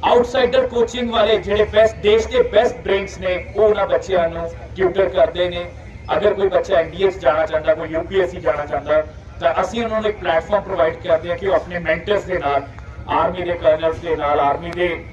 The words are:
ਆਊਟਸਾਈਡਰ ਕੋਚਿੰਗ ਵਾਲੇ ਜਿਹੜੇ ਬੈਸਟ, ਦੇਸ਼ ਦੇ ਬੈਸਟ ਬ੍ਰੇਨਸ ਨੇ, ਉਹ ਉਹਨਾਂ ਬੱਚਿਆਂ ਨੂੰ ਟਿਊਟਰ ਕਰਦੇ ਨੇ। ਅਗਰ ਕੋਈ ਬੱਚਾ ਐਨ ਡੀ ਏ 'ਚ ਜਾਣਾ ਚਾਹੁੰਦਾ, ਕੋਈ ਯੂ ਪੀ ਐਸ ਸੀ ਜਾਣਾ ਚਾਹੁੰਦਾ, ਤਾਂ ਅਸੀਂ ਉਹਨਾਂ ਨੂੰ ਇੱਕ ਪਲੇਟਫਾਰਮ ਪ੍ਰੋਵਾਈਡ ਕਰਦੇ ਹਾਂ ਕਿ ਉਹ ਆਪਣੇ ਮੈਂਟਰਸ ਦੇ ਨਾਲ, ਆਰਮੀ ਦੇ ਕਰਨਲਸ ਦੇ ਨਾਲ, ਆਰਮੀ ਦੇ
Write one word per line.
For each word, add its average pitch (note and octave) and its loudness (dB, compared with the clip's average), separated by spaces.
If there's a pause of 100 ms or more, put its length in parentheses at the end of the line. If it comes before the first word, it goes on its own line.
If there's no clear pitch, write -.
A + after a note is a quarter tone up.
ਆਊਟਸਾਈਡਰ B3 4
ਕੋਚਿੰਗ A#3 -2
ਵਾਲੇ A3 4
ਜਿਹੜੇ G3+ 2
ਬੈਸਟ, G#3+ 4
ਦੇਸ਼ A3 2
ਦੇ B3 2
ਬੈਸਟ A3+ 2
ਬ੍ਰੇਨਸ G3 -4
ਨੇ, F3+ -4
ਉਹ G#3 4
ਉਹਨਾਂ G#3 4
ਬੱਚਿਆਂ E3+ 2
ਨੂੰ E3 -6 (260)
ਟਿਊਟਰ F#3 2
ਕਰਦੇ F3 2
ਨੇ। F3 -8 (460)
ਅਗਰ G3+ 4
ਕੋਈ G3 0
ਬੱਚਾ F3 2
ਐਨ D#3+ 2
ਡੀ F3+ -4
ਏ F#3+ 6
'ਚ F3+ -8
ਜਾਣਾ D#3+ 2
ਚਾਹੁੰਦਾ, D#3 0
ਕੋਈ E3 -6
ਯੂ D#3+ -4
ਪੀ F#3+ 0
ਐਸ F3+ 2
ਸੀ F3+ -10
ਜਾਣਾ D3 -2
ਚਾਹੁੰਦਾ, D3 0 (380)
ਤਾਂ E3+ 0
ਅਸੀਂ A#3 -2
ਉਹਨਾਂ A3 -2
ਨੂੰ G#3+ 0
ਇੱਕ G#3 -6
ਪਲੇਟਫਾਰਮ E3+ 0
ਪ੍ਰੋਵਾਈਡ E3 0
ਕਰਦੇ E3+ 0
ਹਾਂ E3+ -2
ਕਿ F#3 -6
ਉਹ F#3 2
ਆਪਣੇ F3 -2
ਮੈਂਟਰਸ E3+ -2
ਦੇ F3 -2
ਨਾਲ, C#3 0 (420)
ਆਰਮੀ F3+ -2
ਦੇ F3 -4
ਕਰਨਲਸ D#3+ 2
ਦੇ D#3+ -4
ਨਾਲ, D3 0
ਆਰਮੀ - 0
ਦੇ E3+ -2